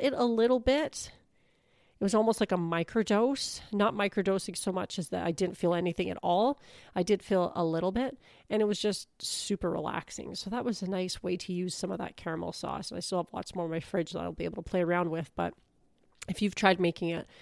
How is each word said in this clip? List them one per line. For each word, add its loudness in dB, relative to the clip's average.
it 2
a 4
little 4
bit. 0
It 2
was 2
almost 4
like 2
a 4
microdose, 2
not 2
microdosing 0
so -2
much -4
as -6
that -2
I 2
didn't -2
feel 4
anything 0
at -4
all. 4
I 2
did 2
feel 2
a -2
little 0
bit, -2
and 2
it 4
was 2
just -2
super -2
relaxing. -4
So -8
that -4
was -4
a -4
nice -4
way -2
to -8
use -2
some -4
of -4
that -8
caramel -6
sauce. -6
And -10
I -6
still -2
have -4
lots -8
more -2
in -4
my -2
fridge -2
that -4
I'll -4
be -4
able -6
to -14
play 2
around 2
with, -4
but -2
if -4
you've 2
tried 6
making 0
it, -4